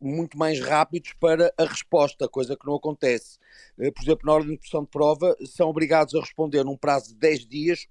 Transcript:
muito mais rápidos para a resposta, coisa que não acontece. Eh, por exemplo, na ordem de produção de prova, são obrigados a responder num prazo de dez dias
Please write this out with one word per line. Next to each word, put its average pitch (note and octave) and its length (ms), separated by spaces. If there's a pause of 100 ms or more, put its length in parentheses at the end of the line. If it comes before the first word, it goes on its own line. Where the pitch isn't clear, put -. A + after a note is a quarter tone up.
muito D3+ 360
mais D#3 240
rápidos D3+ 580
para E3 380
a D#3+ 80
resposta, C#3+ 640
coisa C3+ 260
que - 100
não C#3+ 100
acontece. C#3+ 600 (400)
Eh, C3+ 140
por - 100
exemplo, D3+ 240
na D3+ 60
ordem D#3 200
de D#3 60
produção - 260
de C#3+ 60
prova, D3+ 460 (100)
são D#3+ 220
obrigados D#3 480
a D3+ 60
responder C#3+ 420
num C3+ 140
prazo C#3 320
de A2 100
dez D3 260
dias D3+ 460